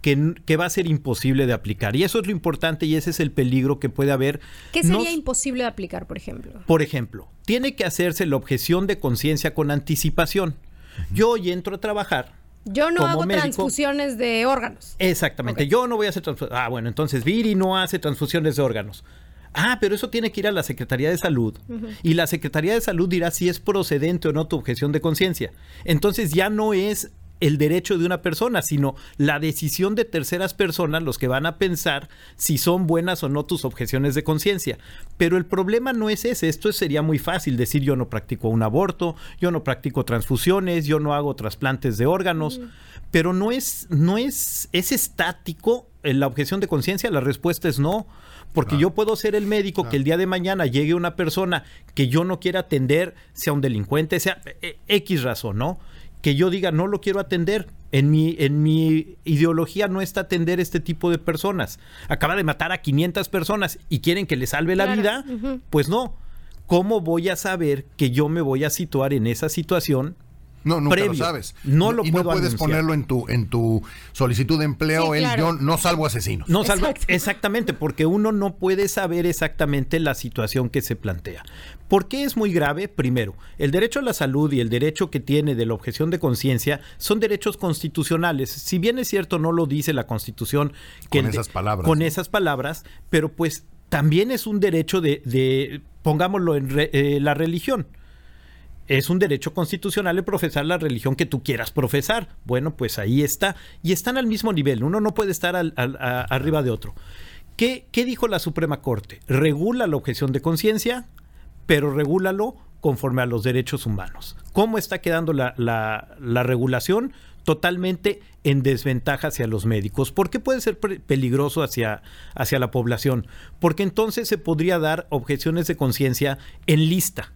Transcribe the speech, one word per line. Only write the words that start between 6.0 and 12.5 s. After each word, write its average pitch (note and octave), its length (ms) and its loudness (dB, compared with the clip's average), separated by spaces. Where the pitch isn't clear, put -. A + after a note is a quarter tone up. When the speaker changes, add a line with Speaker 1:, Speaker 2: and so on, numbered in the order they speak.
Speaker 2:
por E3 80 -10
ejemplo? - 500 -14
Speaker 1:
Por D#3+ 160 4
ejemplo, B2 460 -6
tiene B3+ 320 0
que G3+ 80 0
hacerse F3 420 0
la C#3+ 80 0
objeción E3 540 0
de G3 100 0
conciencia D3+ 560 0
con D3 160 0
anticipación. D#3 840 0
Speaker 3:
Ujú. - 80 -6
Speaker 1:
Yo A3 160 4
hoy F#3 220 0
entro F3+ 240 -6
a F#3+ 40 -10
trabajar G3+ 520 -2